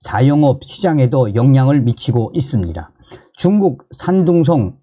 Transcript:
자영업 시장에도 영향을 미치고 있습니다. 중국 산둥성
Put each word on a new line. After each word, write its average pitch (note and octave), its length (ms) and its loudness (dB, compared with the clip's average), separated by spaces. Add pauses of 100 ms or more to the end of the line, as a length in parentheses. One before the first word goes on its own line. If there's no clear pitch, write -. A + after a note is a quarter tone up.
자영업 C#3 640 0
시장에도 C3 680 0
영향을 C3+ 460 2
미치고 A#2+ 520 -2
있습니다. G2 580 -6 (460)
중국 F#3+ 560 0
산둥성 E3 880 0